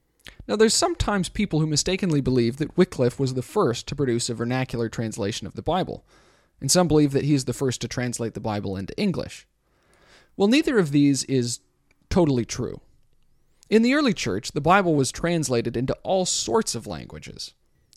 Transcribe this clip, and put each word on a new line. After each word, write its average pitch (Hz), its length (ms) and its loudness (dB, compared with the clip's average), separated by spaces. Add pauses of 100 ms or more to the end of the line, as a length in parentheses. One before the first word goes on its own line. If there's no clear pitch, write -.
(480)
Now, 208 80 0
there's 220 160 6
sometimes 226 560 0
people 185 320 -2
who 160 60 2
mistakenly 156 560 0
believe 127 340 2
that - 220 -6
Wycliffe 131 400 2
was 131 160 -2
the 127 80 -4
first 143 460 0
to 139 80 -8
produce 123 340 0
a 117 40 -6
vernacular 117 540 -2
translation 107 580 -6
of - 80 -14
the - 80 -10
Bible, - 440 -4 (520)
and 139 120 -4
some 180 180 4
believe 147 240 4
that 139 120 0
he 147 100 2
is 131 100 0
the 123 80 -4
first 131 300 -4
to 117 60 -6
translate 120 440 -6
the - 80 -12
Bible 104 380 -4
into 95 200 -8
English. - 480 -4 (880)
Well, 196 120 4
neither 277 300 4
of 156 140 2
these 143 320 4
is 120 360 -2 (480)
totally 139 380 2
true. - 340 -8 (880)
In 220 140 6
the 247 120 4
early 285 200 2
church, 101 380 -4
the 151 80 -4
Bible 175 340 4
was 135 180 2
translated 127 640 -2
into 127 260 -2
all 185 220 0
sorts - 500 -2
of 104 120 -10
languages. 76 680 -12 (440)